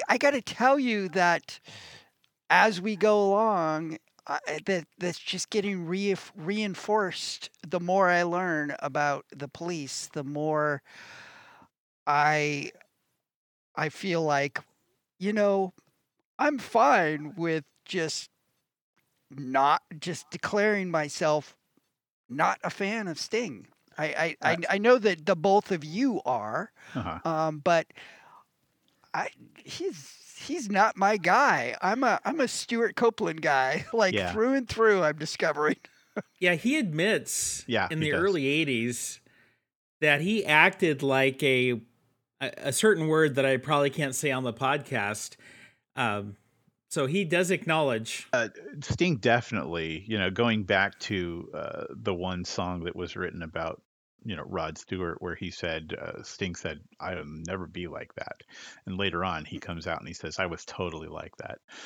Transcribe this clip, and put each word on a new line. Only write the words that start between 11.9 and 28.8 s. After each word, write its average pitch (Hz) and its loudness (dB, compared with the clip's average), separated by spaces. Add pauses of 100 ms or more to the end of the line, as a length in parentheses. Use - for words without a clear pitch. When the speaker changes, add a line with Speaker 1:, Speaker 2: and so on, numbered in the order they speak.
Speaker 1:
I, 147 2 (1000)
I 151 0
feel 170 -2
like, 143 0 (580)
you 196 -2
know, 196 2 (640)
I'm 294 2
fine 175 4
with 165 -2 (220)
just - -6 (1040)
not, 135 2 (180)
just 165 -8
declaring 202 0
myself 151 0 (720)
not 170 2
a 180 -2
fan 202 -4
of 156 -6
Sting. 190 -6 (300)
I, 151 -2
I, 156 -2
I, 160 2
Speaker 2:
Uh, 170 0 (140)
Speaker 1:
I 196 2
know 240 6
that 185 0
the 190 4
both 196 4
of 165 -2
you 202 -2
are, 120 -2 (240)
Speaker 2:
Uh-huh. 92 -4 (100)
Speaker 1:
um, 156 0
but 165 4 (1300)